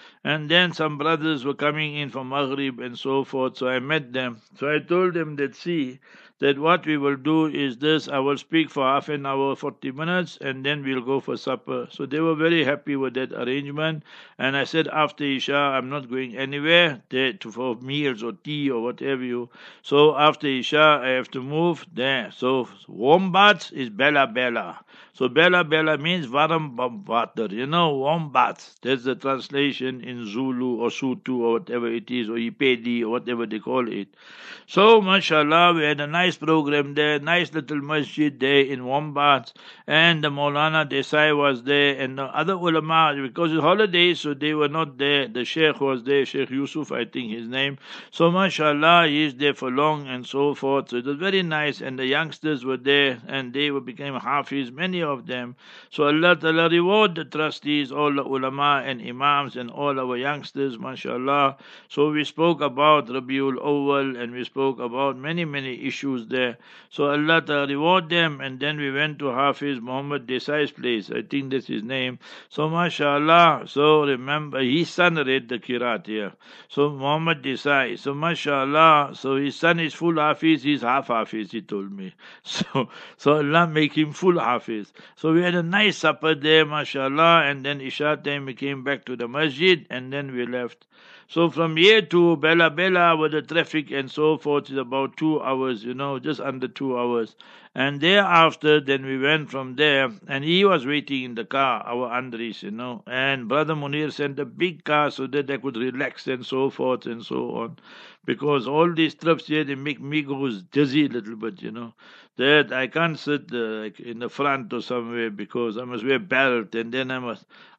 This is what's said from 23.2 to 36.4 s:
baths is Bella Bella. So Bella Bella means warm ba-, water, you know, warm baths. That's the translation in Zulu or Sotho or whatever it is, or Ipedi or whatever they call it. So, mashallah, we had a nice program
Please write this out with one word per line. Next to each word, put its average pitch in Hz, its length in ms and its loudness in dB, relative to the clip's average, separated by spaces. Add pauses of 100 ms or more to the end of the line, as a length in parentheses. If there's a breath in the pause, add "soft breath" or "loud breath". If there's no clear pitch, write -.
baths 202 400 4
is 131 180 -6
Bella 135 360 4
Bella. 117 580 -4 (300 loud breath)
So 127 140 -2
Bella 175 360 4
Bella 156 360 0
means 165 280 -4
warm 151 480 0
ba-, 123 120 -4
water, 113 640 -4
you 120 160 -6
know, 165 280 0
warm 147 360 -2
baths. - 500 0
That's 123 220 -2
the 127 100 -2
translation 131 880 -4
in 120 240 -12
Zulu 123 560 -4
or 120 80 0
Sotho 127 500 -6
or 117 200 0
whatever 120 320 -6
it 117 180 -8
is, 123 200 -4
or 117 80 -4
Ipedi 117 640 0
or 110 60 -2
whatever 117 360 -2
they 107 140 -6
call 123 280 -2
it. 101 200 -8 (580 loud breath)
So, 220 360 8
mashallah, 170 720 4
we 160 100 2
had 147 160 0
a 147 80 -4
nice 170 300 0
program 147 560 2